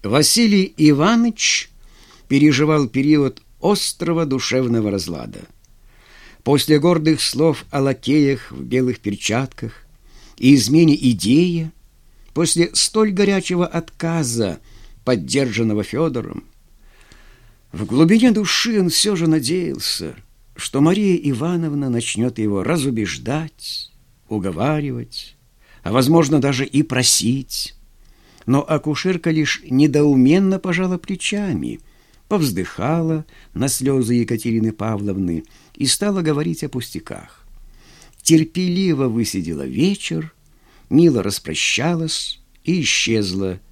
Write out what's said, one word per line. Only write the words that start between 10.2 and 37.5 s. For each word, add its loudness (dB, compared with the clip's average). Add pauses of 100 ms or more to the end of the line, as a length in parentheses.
и 6
измене 6 (160)
идеи, 0 (600)
после 0
столь 2
горячего 0
отказа, -4 (480)
поддержанного 0
Федором, -6 (1300)
в -8
глубине 4
души 0
он 2
все 0
же 0
надеялся, -2 (380)
что -2
Мария 4
Ивановна -2
начнет -2
его -2
разубеждать, -4 (380)
уговаривать, -6 (460)
а, -4
возможно, 4
даже 0
и 0
просить. -2 (720)
Но 2
акушерка -2
лишь -2
недоуменно 4
пожала -2
плечами, -6 (480)
повздыхала -2 (300)
на -2
слезы 0
Екатерины 0
Павловны -4 (300)
и -4
стала -2
говорить -2
о -8
пустяках. -12 (760)